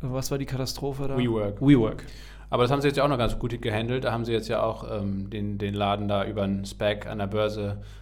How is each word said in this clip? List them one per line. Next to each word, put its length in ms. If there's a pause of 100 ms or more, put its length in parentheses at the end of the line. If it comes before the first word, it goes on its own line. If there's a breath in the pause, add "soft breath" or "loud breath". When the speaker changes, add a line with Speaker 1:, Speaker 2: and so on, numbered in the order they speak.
Speaker 1:
was 320
war 60
die 80
Katastrophe 600
da? 100
Speaker 2:
WeWork. 440
Speaker 1:
WeWork. 440 (440 loud breath)
Speaker 2:
Aber 160
das 80
haben 80
sie 80
jetzt 80
ja 80
auch 40
noch 100
ganz 200
gut 240
gehandelt. 400
Da 80
haben 140
sie 80
jetzt 160
ja 140
auch, 280
ähm, 400
den, 280
den 160
Laden 340
da 160
über 180
einen 220
spac 420
an 120
der 100
Börse, 500 (220 loud breath)